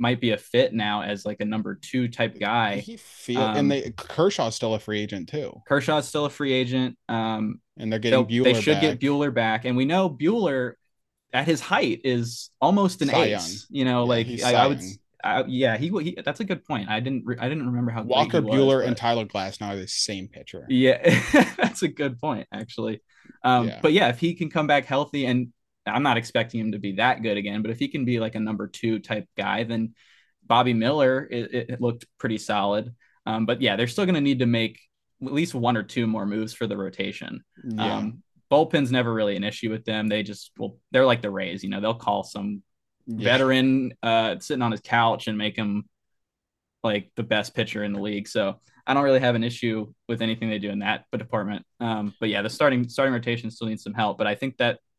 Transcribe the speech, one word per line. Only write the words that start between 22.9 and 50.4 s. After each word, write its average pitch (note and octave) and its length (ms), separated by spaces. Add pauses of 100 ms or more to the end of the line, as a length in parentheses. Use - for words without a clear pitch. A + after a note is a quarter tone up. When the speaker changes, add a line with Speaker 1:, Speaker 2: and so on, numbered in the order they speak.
Speaker 1:
Um, B2 240
Speaker 2:
Yeah. G#2+ 160
Speaker 1:
but D#3+ 100
yeah, F3 160
if A#2+ 120
he E3+ 140
can D#3+ 160
come D#3 160
back C#3+ 180
healthy, C#3+ 420
and B2 260 (340)
I'm A2 160
not C3+ 140
expecting A2+ 440
him G#2+ 120
to G#2 60
be G2 140
that B2 300
good G#2+ 140
again, G2+ 260
but G#2+ 80
if A#2 80
he C#3 100
can C#3 160
be, A#2+ 160
like, A2+ 140
a A2+ 60
number G#2+ 280
two A2 300
type G#2 280 (100)
guy, G2+ 280
then A2+ 300 (520)
Bobby B2 280
Miller, C3 560
it, A#2+ 240
it, A#2+ 160
it B2 100
looked A#2+ 260 (120)
pretty A2+ 200
solid. G#2+ 560 (320)
Um, A2 200
but A#2+ 140
yeah, G#2+ 160
they're A#2 100
still F#3 200
gonna F3 140
need C#3 200
to B2+ 60
make A2+ 340 (420)
at B2+ 100
least E3 220
one A#2+ 220
or G#2+ 60
two A#2 240
more A2 200
moves A2 280
for A#2 120
the G2+ 100
rotation. G2 680 (180)
Speaker 2:
Yeah. A2 420
Speaker 1:
Um, A2+ 180 (280)
bullpen's D3 400
never B2 220
really G#2+ 240
an G2 80
issue G#2+ 260
with A2 140
them. G#2+ 240
They G#2+ 140
just, G2+ 360
well, F#2+ 200 (140)
they're C3 140
like A#2+ 160
the G#2 80
Rays, F#2+ 320
you G2 80
know, G2 100
they'll A2 140
call G2+ 300
some G2+ 380 (440)
Speaker 2:
Yeah. A#2+ 300
Speaker 1:
veteran, C3 560 (100)
uh, A2+ 380
sitting C3 220
on A#2 100
his G#2 80
couch A#2 480
and G#2+ 100
make G#2+ 180
him, G#2 280 (1000)
like, G#2 340
the A#2+ 60
best G#2+ 320
pitcher G#2+ 300
in G2+ 80
the G2 80
league. G#2 280
So G2 320 (260)
I C3 80
don't C#3+ 100
really C3 160
have B2 140
an A2+ 100
issue A2+ 480 (160)
with A#2 140
anything A2+ 280